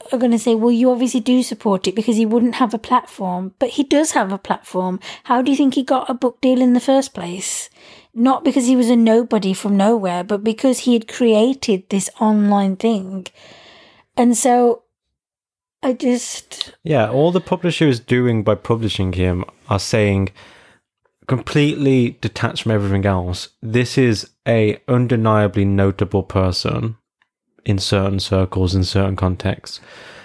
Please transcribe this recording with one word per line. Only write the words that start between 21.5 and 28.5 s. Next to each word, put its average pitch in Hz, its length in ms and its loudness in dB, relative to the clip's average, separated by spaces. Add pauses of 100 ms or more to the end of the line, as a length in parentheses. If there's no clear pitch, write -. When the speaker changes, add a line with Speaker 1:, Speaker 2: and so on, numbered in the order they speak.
Speaker 2:
detached - 420 -6
from 113 80 -2
everything 98 340 0
else, 90 440 -2 (120)
"This 120 360 -2
is 120 320 0 (180)
a 110 400 0
undeniably 110 800 2
notable 98 580 0
person 104 720 -2 (680)
in 98 140 0
certain 98 420 0
circles, 92 540 0